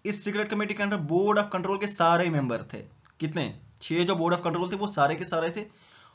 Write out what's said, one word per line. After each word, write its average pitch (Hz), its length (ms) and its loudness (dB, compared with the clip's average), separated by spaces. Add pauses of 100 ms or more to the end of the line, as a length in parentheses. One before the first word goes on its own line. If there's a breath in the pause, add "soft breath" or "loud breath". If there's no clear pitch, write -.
इस 208 180 -4
सीक्रेट 208 240 -2
कमेटी 208 260 -2
के 208 80 -4
अंदर 202 140 0
board 185 420 2
of 202 120 0
control 190 300 -2
के 202 60 -2
सारे 170 440 4
मेंबर 127 320 0
थे। 107 160 -14 (420)
कितने? 151 400 -4 (220)
छह 170 200 0
जो 185 120 2
board 170 220 2
of 175 100 -2
control 175 260 -2
थे, 202 40 -4
वो 202 100 -4
सारे 151 300 2
के 185 80 -6
सारे 165 260 -2
थे। 214 160 -8 (480 loud breath)